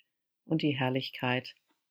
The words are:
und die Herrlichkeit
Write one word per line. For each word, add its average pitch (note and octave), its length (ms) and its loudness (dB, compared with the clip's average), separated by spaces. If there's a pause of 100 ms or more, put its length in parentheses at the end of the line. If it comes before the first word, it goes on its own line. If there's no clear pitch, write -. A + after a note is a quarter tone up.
(460)
und D#3+ 180 0
die D3 120 2
Herrlichkeit C3 800 -2 (360)